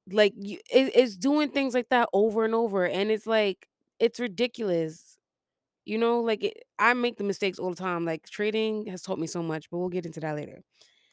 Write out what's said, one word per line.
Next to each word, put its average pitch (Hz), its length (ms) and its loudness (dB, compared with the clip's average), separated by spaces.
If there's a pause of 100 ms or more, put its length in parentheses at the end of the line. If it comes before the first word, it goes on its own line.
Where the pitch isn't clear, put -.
(120)
Like, 208 260 4
you, 196 220 -12 (140)
it, 262 220 6
it's 220 220 6
doing 285 340 2
things 269 240 0
like 247 140 -2
that 247 240 4
over 220 320 2
and 220 100 0
over, 202 320 2
and 202 240 0
it's 214 160 -4
like, 214 400 0 (320)
it's 226 200 0
ridiculous. 190 1000 -4 (680)
You 214 120 -4
know, 233 240 2
like, 226 220 -2
it, - 200 -6 (160)
I 233 140 4
make 240 240 -2
the 202 60 -6
mistakes 196 360 -2
all 185 120 -4
the 170 60 -8
time, 175 280 -4
like, 160 240 -6
trading 214 580 -2
has 185 140 -10
taught - 180 -6
me 160 80 -4
so 170 160 -4
much, 156 280 -6
but 175 80 -4
we'll 180 100 -4
get 175 160 -6
into 165 160 -12
that 156 140 -4
later. - 260 -10 (520)